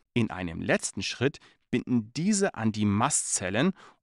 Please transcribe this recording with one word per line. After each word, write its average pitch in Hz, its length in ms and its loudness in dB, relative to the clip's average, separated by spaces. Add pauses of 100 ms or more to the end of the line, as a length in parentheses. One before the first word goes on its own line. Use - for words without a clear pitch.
(140)
In 117 180 2
einem 87 300 -6
letzten 107 420 -2
Schritt - 360 -2 (300)
binden 120 460 0
diese 196 400 0
an 110 160 0
die 104 140 0
Mastzellen 107 880 2 (300)